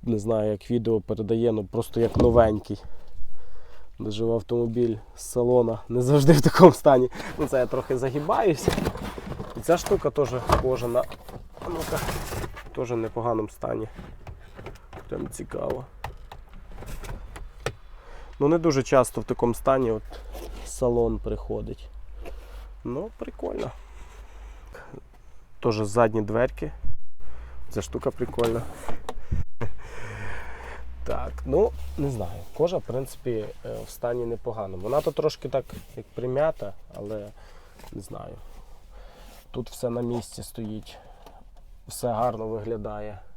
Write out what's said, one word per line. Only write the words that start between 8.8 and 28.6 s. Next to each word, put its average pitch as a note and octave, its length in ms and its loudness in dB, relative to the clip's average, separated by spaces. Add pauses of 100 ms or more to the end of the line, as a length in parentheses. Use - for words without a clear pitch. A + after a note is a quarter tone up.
І A#2+ 40 -10
ця E3 160 4
штука E3+ 340 0
теж C#3 180 2 (340)
кожана. B2 400 0 (640)
А - 20 -8
ну-ка, E3 300 -4 (760)
теж B2 180 -4
в A#2+ 40 -2
непоганому A2+ 520 -2
стані. A2 400 -6 (1200)
Прям - 200 -8
цікаво. - 560 -6 (2500)
Ну, C#3+ 100 4
не E3 100 6
дуже D#3 240 4
часто B2+ 380 4
в G#2+ 40 -6
такому A#2+ 300 2
стані C3 360 2
от A2 120 -2 (720)
салон A#2 420 2
приходить. G#2+ 680 -8 (960)
Ну, D3 340 -6
прикольно. - 520 -6 (1900)
Теж A#2 160 2
задні G#2+ 460 4
дверки. A#2+ 500 -2 (1000)
Ця G2+ 120 -2
штука - 280 -2
прикольна. A#2+ 520 0 (2500)